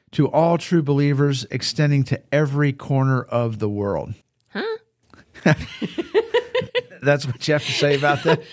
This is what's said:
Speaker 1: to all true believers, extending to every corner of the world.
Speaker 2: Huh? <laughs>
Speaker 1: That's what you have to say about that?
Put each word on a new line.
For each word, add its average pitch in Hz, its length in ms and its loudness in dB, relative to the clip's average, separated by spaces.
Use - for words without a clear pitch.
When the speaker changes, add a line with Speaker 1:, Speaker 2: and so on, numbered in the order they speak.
Speaker 1:
to 143 180 2
all 165 300 2
true 165 240 0
believers, 143 680 2
extending 143 540 0
to - 180 -2
every 143 400 2
corner 135 520 0
of 120 340 -2
the 104 120 -2
world. 101 440 -2
Speaker 2:
Huh? 440 240 -6
<laughs> 151 120 4
Speaker 1:
That's 143 240 2
what 127 220 -6
you 151 80 2
have 147 100 -2
to - 60 -4
say 143 260 2
about 143 260 2
that? 160 300 2